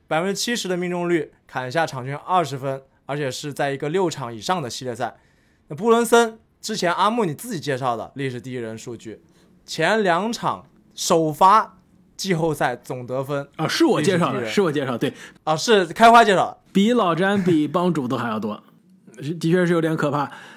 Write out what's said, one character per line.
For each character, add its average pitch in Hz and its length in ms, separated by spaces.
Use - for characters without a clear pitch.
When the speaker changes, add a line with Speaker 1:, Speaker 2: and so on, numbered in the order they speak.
Speaker 1:
百 156 140
分 185 80
之 196 100
七 240 160
十 202 140
的 185 80
命 180 140
中 175 180
率 165 240
砍 127 260
下 160 140
场 135 180
均 135 100
二 175 300
十 135 140
分， 135 240
而 139 100
且 147 140
是 143 240
在 143 160
一 139 80
个 147 100
六 180 220
场 123 240
以 113 40
上 175 220
的 131 80
系 113 160
列 127 100
赛。 113 220
那 151 80
布 202 120
伦 233 160
森 233 340
之 214 160
前 170 160
阿 175 180
木 240 140
你 160 80
自 226 220
己 160 60
介 131 180
绍 123 180
的 98 200
历 135 120
史 123 120
第 127 120
一 127 40
人 113 200
数 117 180
据， 101 260
前 190 380
两 190 300
场 123 340
首 160 380
发 196 460
季 190 180
后 160 200
赛 143 200
总 127 320
得 127 160
分 139 340
Speaker 2:
啊， 156 120
是 - 160
我 220 180
介 180 160
绍 160 140
的， - 80
Speaker 1:
历 - 0
史 - 0
第 - 0
一 120 40
人。 110 100
Speaker 2:
是 208 80
我 165 100
介 139 140
绍， 123 120
对。 175 140
Speaker 1:
啊， 156 120
是 196 300
开 220 240
花 233 140
介 208 100
绍 143 120
的。 92 120
Speaker 2:
比 208 200
老 202 220
詹 196 280
比 165 240
帮 175 260
主 147 140
都 120 120
还 120 100
要 110 100
多， 104 240
是， 143 120
的 165 180
确 185 140
是 170 80
有 170 80
点 160 160
可 147 140
怕。 139 200